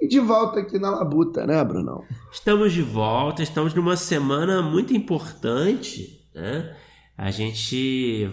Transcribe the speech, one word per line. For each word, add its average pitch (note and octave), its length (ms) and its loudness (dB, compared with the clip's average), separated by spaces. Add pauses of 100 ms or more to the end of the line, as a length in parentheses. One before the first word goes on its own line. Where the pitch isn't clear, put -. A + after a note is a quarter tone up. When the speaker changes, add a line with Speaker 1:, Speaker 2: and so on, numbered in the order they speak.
Speaker 1:
e C#4+ 80 0
de C4+ 100 4
volta A3 400 4
aqui G3 180 -4
na G3 120 0
Labuta, E3 580 0
né, D3+ 160 4
Brunão? - 400 -4 (300)
Speaker 2:
Estamos G#3 400 4
de E3+ 80 0
volta, A#2+ 600 0
estamos D#3 320 0
numa F3 220 2
semana E3 680 0
muito E3 320 0
importante, D#3+ 1400 -2
né? B2+ 400 -8 (420)
A G2 140 -4
gente A2 1000 -2